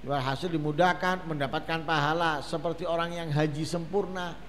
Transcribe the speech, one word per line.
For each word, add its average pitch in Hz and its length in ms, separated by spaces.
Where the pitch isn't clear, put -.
Hasil 135 480
dimudahkan, 175 720
mendapatkan 156 560
pahala 156 640
seperti 165 400
orang 170 320
yang 165 160
haji 151 320
sempurna. 175 720